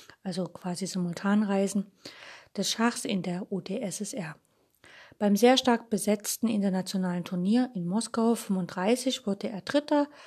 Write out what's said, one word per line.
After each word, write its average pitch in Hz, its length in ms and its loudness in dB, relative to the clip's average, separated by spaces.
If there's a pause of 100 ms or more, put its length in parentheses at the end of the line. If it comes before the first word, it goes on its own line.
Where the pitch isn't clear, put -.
(240)
also 180 220 -4
quasi 180 420 -8
Simultanreisen, 196 1000 0 (680)
des - 160 -2
Schachs 233 320 0
in 202 200 -2
der 180 280 -6
U 190 80 -2
d 190 220 -6
S 190 180 -6
S 202 140 -8
R. 160 240 -8 (840)
Beim 202 160 4
sehr 247 220 8
stark 233 320 2
besetzten 208 580 0
internationalen 185 800 0
Turnier 208 480 0
in 170 140 -4
Moskau 226 480 2
fünfunddreißig 208 920 0
wurde 196 220 -2
er 190 140 -10
Dritter 294 440 2 (200)